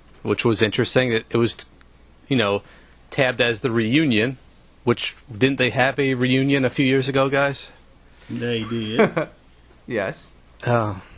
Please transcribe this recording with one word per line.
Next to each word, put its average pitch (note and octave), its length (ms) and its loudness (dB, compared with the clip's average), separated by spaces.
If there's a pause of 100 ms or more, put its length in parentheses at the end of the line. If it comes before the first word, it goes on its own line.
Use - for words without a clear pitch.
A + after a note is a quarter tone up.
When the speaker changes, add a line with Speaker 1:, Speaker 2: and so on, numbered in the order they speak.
(220)
Speaker 1:
which G#2+ 220 -2
was A2+ 180 2
interesting. A#2+ 500 0
It, A2 180 -2
it - 60 0
was, A#2 200 2 (720)
you C#3 80 2
know, G2+ 260 0 (480)
tabbed B2+ 300 0
as A#2 200 0
the B2 100 -2
reunion, A#2 680 2 (460)
which, - 320 -2 (200)
didn't C3 220 2
they B2+ 120 2
have C3 280 0
a C3+ 160 0
reunion C3 500 2
a A#2+ 60 0
few C#3 160 0
years C3 220 2
ago, C3+ 200 2
guys? C#3 420 -2 (600)
Speaker 2:
They A#2+ 340 -4
did. A#2 720 -2
Speaker 3:
<laughs> - 40 -20 (460)
Yes. - 520 -6 (280)
Speaker 1:
Uh, A2 360 0 (180)